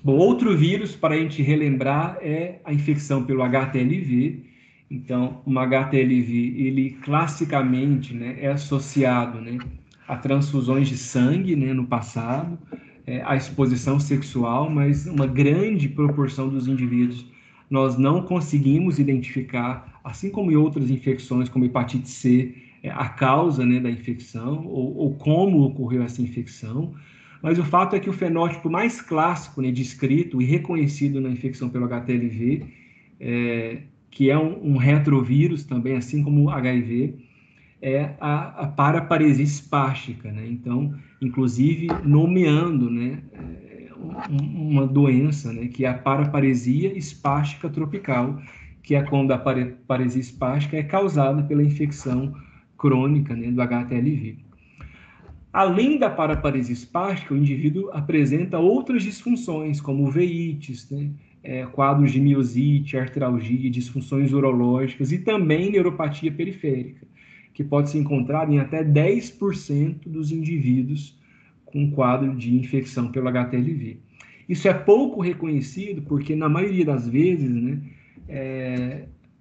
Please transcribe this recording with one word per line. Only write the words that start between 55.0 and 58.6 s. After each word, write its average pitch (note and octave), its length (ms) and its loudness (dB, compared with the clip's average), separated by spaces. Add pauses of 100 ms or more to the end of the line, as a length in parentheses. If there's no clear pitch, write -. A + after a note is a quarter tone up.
Além G3 460 2
da A3+ 100 2
paraparesia D3 640 -2
espástica, F3+ 640 -4
o - 20 0
indivíduo D3 560 0
apresenta D#3 680 0
outras A#3 440 2